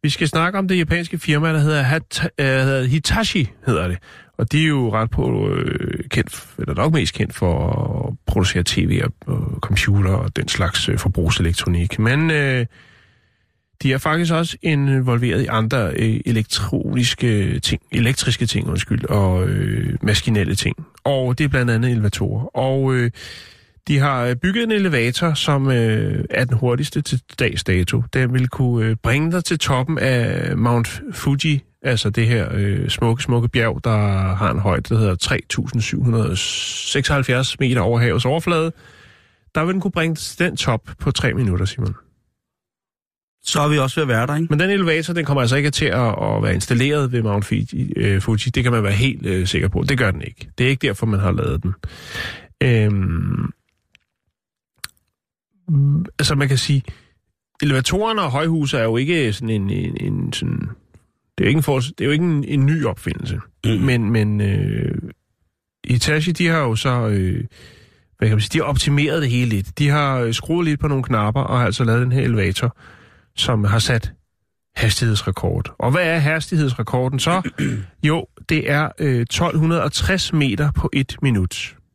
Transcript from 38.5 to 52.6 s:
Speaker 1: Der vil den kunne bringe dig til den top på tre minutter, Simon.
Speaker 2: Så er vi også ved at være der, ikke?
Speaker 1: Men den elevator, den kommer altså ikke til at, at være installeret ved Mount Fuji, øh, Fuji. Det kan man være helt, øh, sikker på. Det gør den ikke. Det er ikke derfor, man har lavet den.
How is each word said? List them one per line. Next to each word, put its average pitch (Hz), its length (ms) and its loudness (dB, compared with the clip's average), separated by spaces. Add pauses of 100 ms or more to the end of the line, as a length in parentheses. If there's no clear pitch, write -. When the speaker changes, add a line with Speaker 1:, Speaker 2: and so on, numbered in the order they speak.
Speaker 1:
Der 156 100 0
vil 185 80 0
den 190 80 0
kunne 185 120 -2
bringe 165 220 0
dig - 80 -10
til - 160 -12
den 175 180 -2
top - 420 -2
på - 120 -2
tre - 240 0
minutter, 95 320 0
Simon. 98 280 -4 (1500)
Speaker 2:
Så 151 140 0
er 147 80 2
vi 151 100 2
også 131 220 0
ved - 20 2
at 139 60 0
være 117 180 2
der, 147 100 -2
ikke? 165 140 0
Speaker 1:
Men 151 100 2
den 185 100 2
elevator, 165 440 0
den 170 100 -2
kommer 139 160 2
altså 123 160 2
ikke 147 140 2
til 156 140 0
at, 120 240 2
at 104 340 0
være 98 120 2
installeret 127 580 0
ved 117 100 0
Mount 104 220 0
Fuji, - 520 -2
øh, 101 240 2
Fuji. 110 160 0 (180)
Det 135 80 2
kan 120 100 2
man 113 100 2
være 98 100 2
helt, 120 340 0
øh, 92 200 0
sikker - 220 0
på. - 200 0
Det 131 100 0
gør 110 120 2
den - 120 -4
ikke. - 260 -14 (100)
Det 123 80 2
er 131 40 4
ikke 139 160 -2
derfor, 113 200 -2
man 101 140 0
har 95 120 2
lavet - 300 -2
den. 95 120 -2 (880)